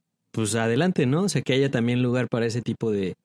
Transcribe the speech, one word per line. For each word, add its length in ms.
pues 240
adelante", 500
¿no? 180
O 60
sea, 120
que 120
haya 180
también 320
lugar 260
para 160
ese 160
tipo 300
de, 340